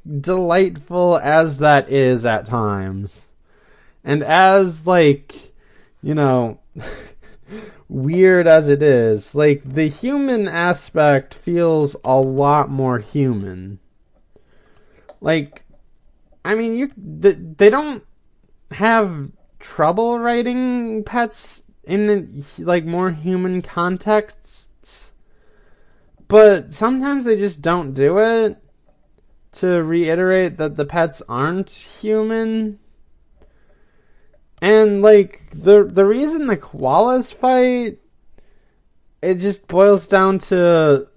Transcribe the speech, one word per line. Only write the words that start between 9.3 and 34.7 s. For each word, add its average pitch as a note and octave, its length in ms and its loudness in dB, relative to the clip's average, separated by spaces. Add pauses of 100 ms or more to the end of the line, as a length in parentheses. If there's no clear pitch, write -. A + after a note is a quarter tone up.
like, C#3+ 300 2
the C#3+ 240 -4
human B3 600 -4
aspect E3 880 -2
feels E3 680 -2
a C3 120 0
lot C3+ 540 0
more C3 300 -2
human. G2+ 800 -6 (1400)
Like, D#3 420 -6 (800)
I G3+ 120 -4
mean, A3+ 200 -4
you, C#4 160 -6 (300)
th-, F#3+ 160 2 (200)
they G3+ 120 6
don't C#4 340 -2 (680)
have G3 600 -2 (280)
trouble A3 600 -2
writing A#3+ 840 -4
pets - 600 -8 (220)
in, F#3+ 580 -4 (140)
like, E3+ 280 -2
more F3 260 -4
human F3+ 500 -4
contexts, - 1500 -6 (1160)
but G3 460 6
sometimes C4 500 -4
they A3+ 140 0
just F#3 240 -6
don't E3 320 -4
do C#3 240 0
it A3 400 0 (960)
to F3+ 300 -2
reiterate E3+ 760 -2
that D#3 180 -6
the D3+ 100 -4
pets E3 440 -4
aren't D#3+ 400 -4
human. A3 1120 -6 (1800)
And, G#3 400 4